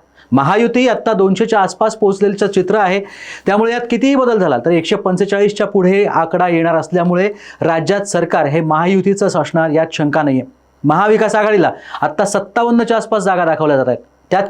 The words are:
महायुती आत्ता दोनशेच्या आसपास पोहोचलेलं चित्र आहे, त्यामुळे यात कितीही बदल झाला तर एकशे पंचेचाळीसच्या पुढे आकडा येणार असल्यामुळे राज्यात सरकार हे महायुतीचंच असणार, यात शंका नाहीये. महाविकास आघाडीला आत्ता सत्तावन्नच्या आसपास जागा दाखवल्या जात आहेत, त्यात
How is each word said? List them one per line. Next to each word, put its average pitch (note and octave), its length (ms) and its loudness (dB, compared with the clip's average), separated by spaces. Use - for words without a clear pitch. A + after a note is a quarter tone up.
महायुती A3+ 560 2
आत्ता A3+ 240 0
दोनशेच्या G3 480 2
आसपास G#3+ 360 -2
पोहोचलेलं G3+ 500 0
चित्र F#3+ 300 0
आहे, G3 240 0
त्यामुळे A3 260 2
यात A#3+ 180 -4
कितीही C4 240 2
बदल A#3+ 240 2
झाला D3+ 200 2
तर D#3+ 120 -2
एकशे E3+ 260 0
पंचेचाळीसच्या G3+ 720 0
पुढे G3 380 2
आकडा E3+ 440 0
येणार E3 280 0
असल्यामुळे F3 540 0
राज्यात E3 400 0
सरकार E3+ 460 -2
हे D3+ 140 -2
महायुतीचंच F#3 760 0
असणार, D#3+ 340 -2
यात D#3+ 220 0
शंका D3+ 300 -2
नाहीये. C3+ 200 0
महाविकास G3+ 500 2
आघाडीला G#3 360 2
आत्ता D3 220 0
सत्तावन्नच्या A#3 720 0
आसपास G#3+ 260 -2
जागा F3+ 220 0
दाखवल्या D3+ 320 0
जात B2+ 120 0
आहेत, A#2+ 100 0
त्यात F#3 200 2